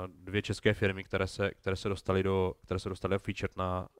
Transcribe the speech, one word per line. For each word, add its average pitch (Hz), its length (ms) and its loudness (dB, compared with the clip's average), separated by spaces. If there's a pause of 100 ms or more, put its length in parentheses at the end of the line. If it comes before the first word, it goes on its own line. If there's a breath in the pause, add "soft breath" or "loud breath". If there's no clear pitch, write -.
dvě 92 360 -4
české 107 320 2
firmy, 95 300 0
které 95 220 0
se, 98 240 -2
které - 260 -4
se - 120 -4
dostaly 95 340 2
do, 95 320 2 (100)
které 92 160 -2
se - 80 -6
dostaly 95 260 -2
do 98 40 2
featured - 380 -6
na, 92 320 -2 (120)